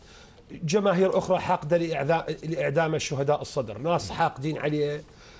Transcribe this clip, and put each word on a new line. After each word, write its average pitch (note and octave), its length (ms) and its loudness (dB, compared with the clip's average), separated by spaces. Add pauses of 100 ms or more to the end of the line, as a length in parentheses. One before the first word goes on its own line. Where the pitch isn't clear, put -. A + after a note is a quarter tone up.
(500)
جماهير F#3+ 680 2
أخرى F3+ 200 2
حاقدة E3+ 380 0
لإعذا-، D#3+ 680 0
لإعدام D#3 480 0
الشهداء C#3 460 0
الصدر. A2 380 -6
ناس D#3+ 320 -2
حاقدين D3+ 480 -2
عليه D3 440 -2 (380)